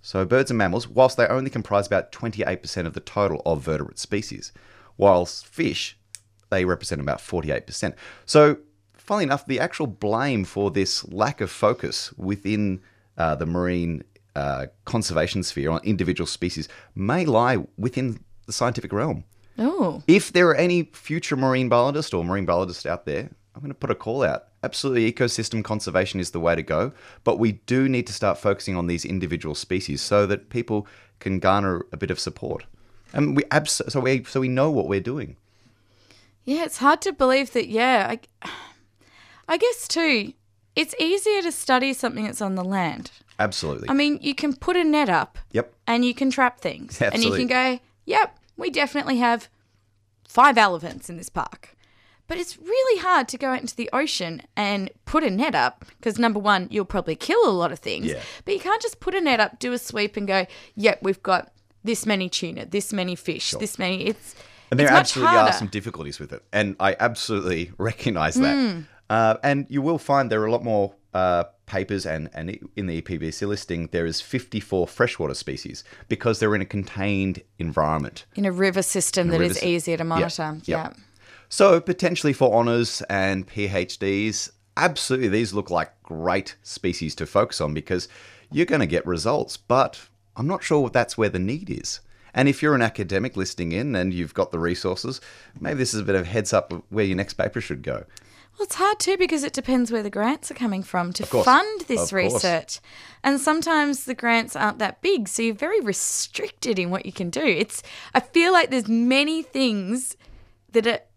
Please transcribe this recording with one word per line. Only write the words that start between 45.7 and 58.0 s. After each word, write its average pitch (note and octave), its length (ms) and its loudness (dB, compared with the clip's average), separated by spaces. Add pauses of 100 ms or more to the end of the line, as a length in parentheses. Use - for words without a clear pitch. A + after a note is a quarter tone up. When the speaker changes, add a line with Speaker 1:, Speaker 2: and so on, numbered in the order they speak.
Speaker 2:
And A#3+ 180 2
you B3 80 2
can C4+ 180 0
trap B3+ 300 0
things. - 400 -8
Speaker 1:
Yeah, G#2+ 120 4
Speaker 2:
and A#3 100 2
you - 100 4
Speaker 1:
absolutely. B3 220 0
Speaker 2:
can B3+ 240 2
go, - 20 -14 (260)
Yep, - 320 0 (220)
we F4 100 -4
definitely C#4 480 -2
have A#3 300 2 (800)
five B3+ 300 8
elephants F3 520 0
in F3 60 -12
this F3 120 -14
park. - 460 -10 (540)
But E4+ 100 -6
it's F4 200 -8
really A4 420 2
hard E4 280 2
to A#3+ 100 -10
go C4+ 100 -2
out B3+ 120 -2
into A#3+ 140 -10
the - 180 -6
ocean F3+ 500 -2 (140)
and G3+ 320 -2 (160)
put D#4+ 200 2
a A3+ 60 2
net A3 260 0
up B2+ 280 2 (160)
'cause, G#3+ 160 -2
number A3+ 220 2
one, G3 320 2
you'll G3+ 140 -2
probably E3+ 320 -4
kill A4 320 2
a - 20 4
lot F3 220 0
of E3+ 80 -12
things. - 260 -6